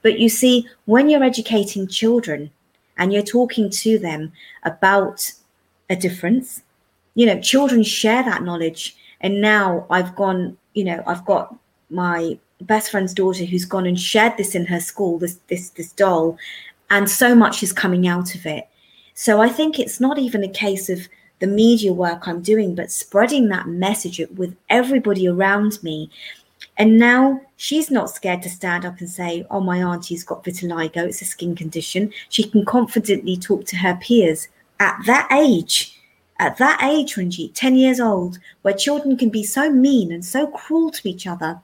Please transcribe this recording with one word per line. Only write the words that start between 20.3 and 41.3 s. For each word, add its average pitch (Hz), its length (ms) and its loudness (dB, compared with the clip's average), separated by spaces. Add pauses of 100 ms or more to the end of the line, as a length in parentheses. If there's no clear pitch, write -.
a 190 60 -6
case 196 400 -4
of 180 200 -6 (300)
the 185 80 -2
media 214 460 4
work 175 340 -2
I'm 175 160 -6
doing, 202 320 2
but 175 160 -8
spreading 240 580 2
that 180 200 -2
message 180 520 -4 (140)
with 180 220 -6 (120)
everybody 220 600 2
around 202 540 0
me. 156 280 -8 (680)
And 220 220 8
now 254 420 4 (160)
she's 302 340 -4
not 240 200 0
scared 180 320 -6
to 180 80 -8
stand 175 340 -6
up 180 140 -10
and 175 100 -10
say, 175 420 -8
"Oh, 202 100 -4
my 180 220 -2
auntie's 175 420 -6
got - 200 -10
vitiligo, 170 640 -6
it's 175 160 -8
a - 20 -16
skin 175 300 -6
condition." 175 580 -6 (160)
She - 140 -2
can 208 220 2
confidently 208 720 0
talk 185 300 -2
to 185 100 -8
her 180 240 0
peers 180 480 2 (320)
at - 260 0
that - 260 2
age, 262 640 2 (420)
at - 180 -2
that 277 240 2
age, 294 340 0
Ranjit, 175 380 -6
ten 254 220 2
years 262 240 4
old, 180 380 0 (240)
where 196 120 2
children 285 420 0
can 247 140 0
be 214 140 -4
so 294 260 -2
mean 254 420 4
and 175 120 -10
so 285 240 -2
cruel 311 420 -2
to - 180 -10
each 180 180 -10
other. 175 380 -8